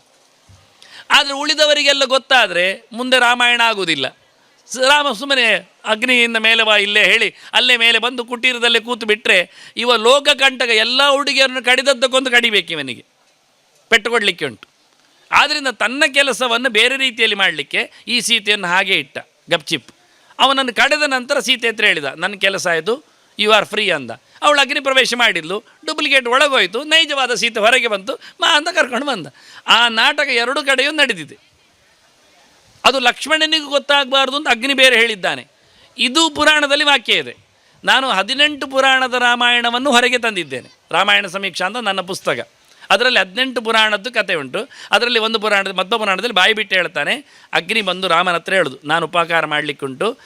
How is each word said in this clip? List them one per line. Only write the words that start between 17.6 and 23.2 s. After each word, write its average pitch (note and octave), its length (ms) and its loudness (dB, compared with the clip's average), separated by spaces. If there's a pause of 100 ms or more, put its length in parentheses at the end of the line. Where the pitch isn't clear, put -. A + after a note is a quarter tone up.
ಈ A#3 120 -2
ಸೀತೆಯನ್ನು G#3 480 -2
ಹಾಗೆ F#3+ 260 0
ಇಟ್ಟ C#3+ 240 -4 (320)
ಗಪ್ಚಿಪ್. D#3+ 400 -4 (480)
ಅವನನ್ನು C4 360 2
ಕಡೆದ D4 320 0
ನಂತರ C4+ 340 -2
ಸೀತೆ A#3+ 280 -2
ಹತ್ರ A3 160 -2
ಹೇಳಿದ, F3 200 2
"ನನ್ನ D#3+ 300 -6
ಕೆಲಸ F#3+ 320 -2
ಆಯಿತು, F3 380 -2 (340)